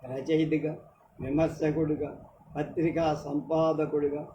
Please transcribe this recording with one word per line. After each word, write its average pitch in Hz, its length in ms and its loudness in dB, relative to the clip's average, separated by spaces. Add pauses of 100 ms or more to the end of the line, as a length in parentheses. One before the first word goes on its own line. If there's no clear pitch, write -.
రచయితగా, 151 720 0 (440)
విమర్శకుడుగా, 151 1040 0 (300)
పత్రికా 156 600 0
సంపాదకుడుగా 151 1200 0